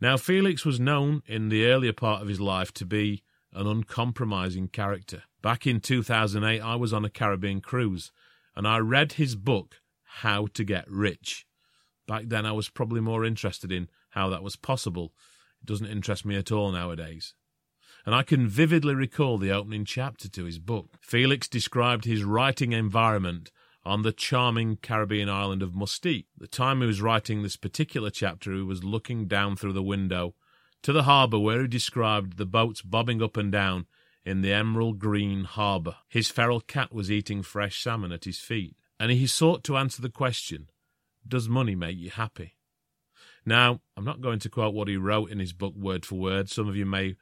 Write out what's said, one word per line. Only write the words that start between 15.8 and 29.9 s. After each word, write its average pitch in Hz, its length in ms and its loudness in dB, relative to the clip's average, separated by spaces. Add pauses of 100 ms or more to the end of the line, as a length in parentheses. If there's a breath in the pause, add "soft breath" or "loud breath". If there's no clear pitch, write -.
interest 104 360 -4
me 101 120 -2
at 98 160 -2
all 104 180 2
nowadays. 82 640 -6 (680 loud breath)
And 107 100 0
I 131 80 4
can 127 240 4
vividly 147 480 4
recall 131 420 0
the 98 140 0
opening 104 340 -2
chapter - 440 -6
to 92 160 -8
his 82 160 -8
book. 98 300 -6 (100)
Felix 127 480 0
described 120 560 0
his 110 180 0
writing 120 480 2
environment 107 800 2 (340 soft breath)
on 101 180 0
the 110 100 2
charming 113 640 2
Caribbean 104 520 -2
island 98 340 -2
of 90 120 -4
Mustique. 101 520 -2 (120)
The - 80 -16
time 131 340 0
he 123 60 4
was 101 160 2
writing 110 400 2
this 101 140 -4
particular 107 540 -4
chapter, 95 420 -4
he 95 100 -2
was 92 220 -4
looking 110 420 -4
down 101 300 0
through 98 160 -4
the 95 100 -2
window 92 520 0 (480 soft breath)